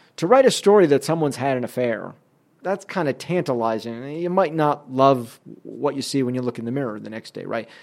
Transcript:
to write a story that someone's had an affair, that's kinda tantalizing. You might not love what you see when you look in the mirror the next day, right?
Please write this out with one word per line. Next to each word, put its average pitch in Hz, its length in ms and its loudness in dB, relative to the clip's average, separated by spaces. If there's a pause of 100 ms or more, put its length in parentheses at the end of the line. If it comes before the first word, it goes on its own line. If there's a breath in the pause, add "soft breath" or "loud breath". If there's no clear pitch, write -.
(160 soft breath)
to - 100 -4
write 262 200 6
a 240 40 6
story 202 380 6
that 139 160 4
someone's 156 320 -2
had 131 220 -2
an 123 60 -6
affair, 104 520 -4 (480)
that's 196 220 -6
kinda 165 280 -2
tantalizing. 123 1040 -4
You 175 120 -4
might 175 260 2
not 147 360 0
love 131 480 2 (220)
what 123 340 -4
you 139 60 -6
see 135 220 -2
when 123 100 -2
you 127 80 -4
look 120 160 -6
in 113 80 -8
the 117 60 -6
mirror 123 280 -6
the 107 120 -14
next 110 220 -14
day, - 120 -14
right? 110 220 -6 (160 soft breath)